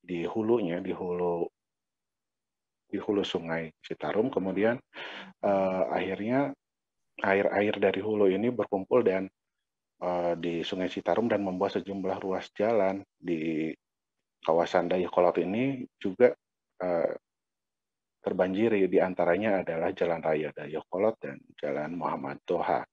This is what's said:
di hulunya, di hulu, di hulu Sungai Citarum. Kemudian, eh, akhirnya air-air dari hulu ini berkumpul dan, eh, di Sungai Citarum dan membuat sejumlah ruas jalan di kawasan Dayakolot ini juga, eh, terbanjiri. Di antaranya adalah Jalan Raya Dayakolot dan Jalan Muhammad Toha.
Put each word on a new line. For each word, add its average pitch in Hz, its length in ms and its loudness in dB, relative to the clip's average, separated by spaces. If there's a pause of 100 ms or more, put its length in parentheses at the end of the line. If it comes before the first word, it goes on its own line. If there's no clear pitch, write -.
di 87 240 -4
hulunya, 107 560 0
di 92 80 -4
hulu, 87 560 -2 (1400)
di - 80 -6
hulu 101 240 0
Sungai 82 480 -4 (160)
Citarum. 104 480 -2
Kemudian, 95 480 0 (640)
eh, 95 380 2 (100)
akhirnya 95 560 0 (720)
air-air 101 560 2
dari 98 240 2
hulu 104 320 4
ini 104 160 2
berkumpul 110 560 2
dan, 95 240 2 (720)
eh, 87 400 0
di 85 240 -2
Sungai 92 240 -4
Citarum 95 400 0
dan 101 160 0
membuat 95 320 -2
sejumlah 95 400 -4
ruas 92 400 -4
jalan 101 480 2 (160)
di 80 480 -2 (720)
kawasan 85 480 2
Dayakolot 87 480 2
ini 117 480 0 (160)
juga, 120 320 4 (480)
eh, 87 320 0 (1120)
terbanjiri. 95 640 2
Di 87 160 4
antaranya 90 560 2
adalah 85 320 -2
Jalan 85 320 -2
Raya 78 320 0
Dayakolot 78 640 -4
dan 71 160 -12 (240)
Jalan 73 320 -4
Muhammad 78 560 -6
Toha. 85 440 0